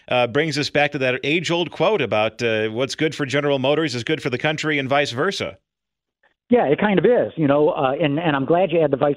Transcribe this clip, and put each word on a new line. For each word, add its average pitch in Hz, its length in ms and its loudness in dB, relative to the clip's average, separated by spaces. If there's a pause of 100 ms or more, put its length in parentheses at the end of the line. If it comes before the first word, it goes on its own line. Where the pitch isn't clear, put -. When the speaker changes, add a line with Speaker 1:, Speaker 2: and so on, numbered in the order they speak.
Speaker 1:
uh, 123 180 2
brings 143 320 -2
us 135 100 -4
back 147 220 0
to 151 80 -6
that 127 240 0
age-old 170 480 -2
quote 180 320 0
about, 110 400 0
uh, 110 240 0
what's 117 260 -4
good 156 220 -2
for 147 100 -4
General 143 320 0
Motors 143 380 0
is 120 80 -6
good 156 180 -4
for 143 80 -4
the 120 80 -2
country 151 400 -2
and 135 100 -4
vice 139 220 0
versa. 131 480 -4 (960)
Speaker 2:
Yeah, 233 140 4
it 151 140 2
kind 202 200 2
of 151 60 4
is, 190 300 2
you 156 120 0
know, 147 220 4
uh, 135 300 0
and, 147 200 0
and 165 160 0
I'm 135 100 -2
glad 170 260 2
you 170 80 2
had 147 120 2
the 139 60 2
vice 147 180 2